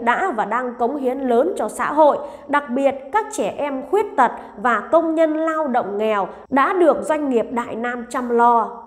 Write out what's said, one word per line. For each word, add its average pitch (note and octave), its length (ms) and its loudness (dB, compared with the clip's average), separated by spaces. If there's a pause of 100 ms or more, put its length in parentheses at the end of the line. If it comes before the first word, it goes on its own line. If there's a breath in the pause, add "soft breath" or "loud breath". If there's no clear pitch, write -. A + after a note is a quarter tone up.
đã E4+ 360 0
và G#3 80 0
đang A#3+ 340 -4
cống A#3+ 180 -2
hiến C4 220 -4
lớn C4 380 2
cho A3 120 -4
xã G3 240 -4
hội. D4 260 4 (300 loud breath)
Đặc C#4+ 220 0
biệt, C4+ 240 2 (180)
các G#4+ 200 0
trẻ G#3+ 260 -4
em C#4 320 -4
khuyết G#4 260 2
tật B3 140 6 (320 loud breath)
và A3 200 2 (100)
công E4 220 4
nhân D#4 220 2
lao D#4+ 320 -2
động G3+ 300 -2
nghèo G#3 300 0 (220 loud breath)
đã C#4 220 2
được E4+ 300 4
doanh D4 260 -2
nghiệp A#3 220 0
Đại A#3+ 260 -6
Nam A#3+ 340 -6
chăm B3 200 -4
lo. A#3 560 2